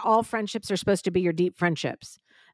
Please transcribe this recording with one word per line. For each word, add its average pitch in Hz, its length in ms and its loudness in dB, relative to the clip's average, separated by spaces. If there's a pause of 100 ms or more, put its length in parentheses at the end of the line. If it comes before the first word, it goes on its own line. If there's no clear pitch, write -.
all 226 180 4
friendships 214 480 -6
are 185 60 0
supposed - 260 0
to 185 80 -2
be 180 100 2
your 175 120 2
deep 175 240 0
friendships. - 600 -2 (360)